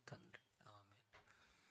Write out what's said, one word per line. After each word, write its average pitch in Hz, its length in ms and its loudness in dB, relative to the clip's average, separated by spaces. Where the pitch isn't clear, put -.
తండ్రి. - 600 4
ఆమేన్. - 500 -4